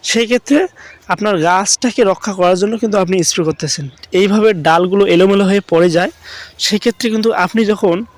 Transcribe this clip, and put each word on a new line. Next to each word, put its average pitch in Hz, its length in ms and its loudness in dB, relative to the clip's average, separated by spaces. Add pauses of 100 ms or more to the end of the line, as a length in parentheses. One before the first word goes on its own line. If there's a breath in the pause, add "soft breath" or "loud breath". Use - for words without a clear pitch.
সেই 233 200 0
ক্ষেত্রে 262 300 0 (540 loud breath)
আপনার 202 220 -2 (120)
গাছটাকে 196 540 0 (100)
রক্ষা 196 280 -4
করার 180 220 4
জন্য 208 200 -2
কিন্তু 208 220 0
আপনি 180 120 -2 (140)
স্প্রে 180 180 -2
করতেছেন, 151 380 -6 (340)
এইভাবে 208 300 2 (180)
ডালগুলো 180 360 2 (100)
এলোমেলো 196 360 4
হয়ে 196 120 0 (100)
পড়ে 170 260 4
যায়। 185 140 -2 (540 loud breath)
সেক্ষেত্রে 226 480 -2
কিন্তু 220 160 0 (160)
আপনি 220 160 -4 (100)
যখন 196 240 0 (220)